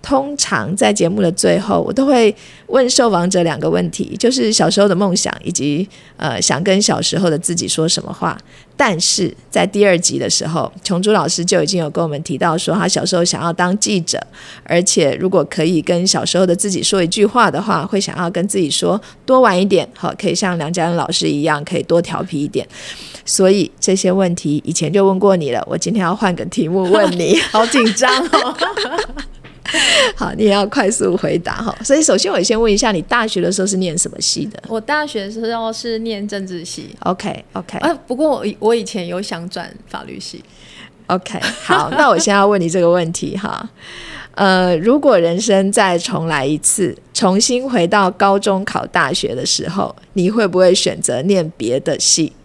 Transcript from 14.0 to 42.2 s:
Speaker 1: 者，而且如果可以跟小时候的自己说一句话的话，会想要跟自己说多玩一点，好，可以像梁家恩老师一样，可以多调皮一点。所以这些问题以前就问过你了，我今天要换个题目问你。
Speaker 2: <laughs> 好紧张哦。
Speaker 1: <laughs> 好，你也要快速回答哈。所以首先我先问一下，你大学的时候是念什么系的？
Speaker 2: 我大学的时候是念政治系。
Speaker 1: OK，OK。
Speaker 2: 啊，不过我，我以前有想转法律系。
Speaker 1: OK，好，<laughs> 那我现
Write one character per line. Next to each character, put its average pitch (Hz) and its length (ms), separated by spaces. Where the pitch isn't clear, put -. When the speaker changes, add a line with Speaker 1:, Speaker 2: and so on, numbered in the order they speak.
Speaker 1:
者， - 200
而 175 180
且 156 320
如 185 160
果 180 140
可 170 200
以 170 160
跟 175 240
小 190 200
时 175 120
候 185 80
的 175 120
自 208 120
己 190 140
说 196 180
一 165 60
句 202 180
话 214 240
的 147 140
话， 185 240
会 196 140
想 - 180
要 175 100
跟 175 200
自 202 100
己 160 100
说 175 320
多 262 160
玩 214 160
一 185 80
点， 196 320
好， 151 240
可 202 80
以 175 60
像 180 240
梁 156 140
家 170 140
恩 170 100
老 151 160
师 - 180
一 147 120
样， 151 220
可 175 140
以 - 60
多 175 180
调 - 220
皮 143 180
一 147 60
点。 - 180
所 190 240
以 190 300
这 190 160
些 190 160
问 185 240
题 151 320
以 156 60
前 156 200
就 196 140
问 190 100
过 190 200
你 143 160
了， 113 180
我 175 80
今 180 160
天 202 80
要 175 100
换 196 220
个 - 120
题 180 200
目 185 240
问 202 260
你。 175 260
Speaker 2:
<laughs> - 100
好 220 140
紧 233 180
张 254 160
哦。 262 300
Speaker 1:
<laughs> - 40
好， - 200
你 220 80
也 208 60
要 202 160
快 214 240
速 196 260
回 160 220
答 - 160
哈。 - 280
所 277 140
以 320 60
首 214 160
先 370 120
我 233 120
先 220 180
问 226 100
一 202 60
下， 226 160
你 175 100
大 233 240
学 196 140
的 175 100
时 196 120
候 190 40
是 196 120
念 175 180
什 - 140
么 - 100
系 - 260
的？ - 220
Speaker 2:
我 220 100
大 294 280
学 220 180
的 202 60
时 226 260
候 226 160
是 226 280
念 214 280
政 196 180
治 175 160
系。 - 380
Speaker 1:
OK，OK。 - 800
Speaker 2:
啊， 330 160
不 254 80
过 302 160
我， 247 140
我 226 160
以 220 100
前 185 220
有 175 160
想 175 260
转 - 240
法 - 160
律 - 180
系。 - 220
Speaker 1:
OK， - 340
好， - 300
<laughs> 262 40
那 294 140
我 175 80
现 160 80